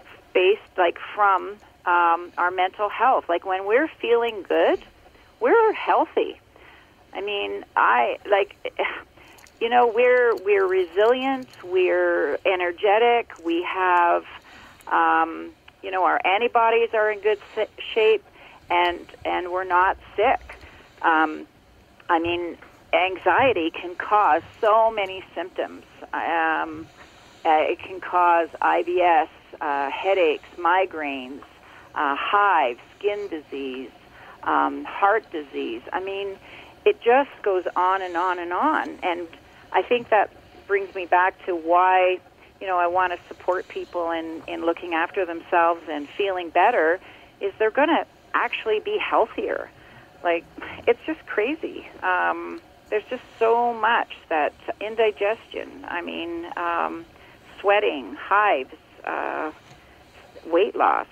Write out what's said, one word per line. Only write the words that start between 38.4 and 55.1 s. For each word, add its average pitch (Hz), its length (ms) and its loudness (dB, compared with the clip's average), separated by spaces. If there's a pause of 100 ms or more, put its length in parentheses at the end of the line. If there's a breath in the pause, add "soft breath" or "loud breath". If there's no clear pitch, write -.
on. 202 500 -2
And 175 240 -4 (460 loud breath)
I 185 100 2
think 240 280 -2
that 208 200 4 (360)
brings 196 280 -2
me 185 100 -8
back 180 420 0
to 185 80 -2
why, 180 640 4 (420 loud breath)
you 202 60 -14
know, 185 120 -2
I 175 80 2
want 180 260 0
to 175 60 -6 (100)
support - 400 -4
people 175 420 -8
in, 165 360 -8
in 170 180 -8
looking 170 300 -4
after 175 320 -2
themselves 170 640 0
and 147 180 -8
feeling 185 420 -4
better, 180 500 2 (400 loud breath)
is 196 180 -4
they're 220 120 2
gonna 294 360 2 (260)
actually 214 480 -2
be 208 180 -4
healthier. - 680 -2 (540 loud breath)
Like, 170 220 -2 (420 loud breath)
it's - 180 2
just 320 220 -8
crazy. - 600 -6 (160)
Um, 170 600 -2 (260)
there's 208 220 -4
just 247 120 -10 (160)
so 233 360 2
much 226 340 0 (220)
that, 151 240 0 (260)
indigestion, 214 1080 -4